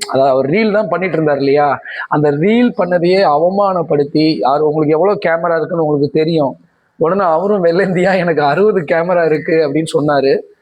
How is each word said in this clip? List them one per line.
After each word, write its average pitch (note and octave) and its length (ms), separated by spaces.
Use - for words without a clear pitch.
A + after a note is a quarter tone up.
அதாவது, C3+ 240
அவர் C3 140
ரீல் G#3 260
தான் G3+ 160
பண்ணிட்டு F3 260
இருந்தார் D3+ 240
இல்லையா, C#3 420
அந்த D3+ 220
ரீல் G#3+ 480
பண்ணதையே F3+ 440
அவமானப்படுத்தி, D#3+ 1160
யார் C#3 220
உங்களுக்கு D3+ 340
எவ்வளவு F#3 320
கேமரா E3+ 300
இருக்குன்னு E3 280
உங்களுக்கு D3 340
தெரியும், D#3 380
உடனே F3+ 280
அவரும் F3+ 400
வெள்ளந்தியா, F3+ 520
"எனக்கு E3+ 260
அறுபது F#3 380
கேமரா E3+ 440
இருக்கு" D#3 280
அப்படின்னு D#3 320
சொன்னாரு. D3 520